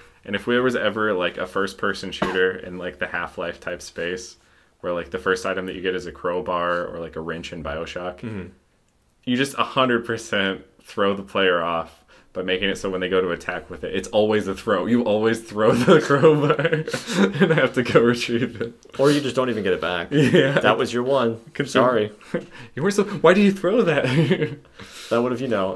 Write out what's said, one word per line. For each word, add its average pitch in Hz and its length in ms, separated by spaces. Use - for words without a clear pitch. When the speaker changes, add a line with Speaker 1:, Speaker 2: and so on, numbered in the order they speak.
Speaker 1:
And 104 100
if 98 100
there 120 180
was 123 120
ever, 107 380
like, 90 240
a 92 80
first-person 98 680
shooter 92 460
in, 90 220
like, 90 200
the 87 80
Half-Life 85 520
type 87 220
space - 560
where, 90 140
like, 85 180
the 92 80
first - 260
item 95 220
that 90 80
you 90 60
get 92 120
is 87 140
a 82 40
crowbar 87 760
or, 85 120
like, 82 180
a 80 40
wrench 82 320
in 85 100
BioShock, 82 580
Speaker 2:
Mm-hmm. 101 260
Speaker 1:
you 123 120
just 139 200
a 123 60
hundred 123 420
percent 101 560
throw 101 300
the 98 100
player 92 380
off 82 420
by 92 120
making 92 260
it 92 80
so 101 120
when 92 120
they 90 80
go 92 100
to 92 120
attack 87 380
with - 140
it, 82 100
it's 95 160
always 107 380
a 98 80
throw. 95 300
You 120 180
always 110 380
throw 107 320
the 139 280
<laughs> - 0
crowbar 147 580
and 165 180
have 131 140
to 123 100
go - 180
retrieve 120 600
it. 117 120
Speaker 2:
Or 143 120
you 143 80
just 127 160
don't 127 140
even 107 140
get 92 100
it 80 80
back. 85 300
Speaker 1:
Yeah. 139 480
Speaker 2:
That 110 180
was 120 160
your 123 100
one. 123 380
Speaker 1:
Confirm. 139 140
Speaker 2:
Sorry. 117 440
Speaker 1:
<laughs> 170 120
You 131 80
were 202 80
so, 202 120
why 180 300
do 208 80
you 196 100
throw 196 300
that? 151 240
<laughs> 143 540
Speaker 2:
That 120 140
would 127 80
have, 120 100
you 135 60
know, 95 280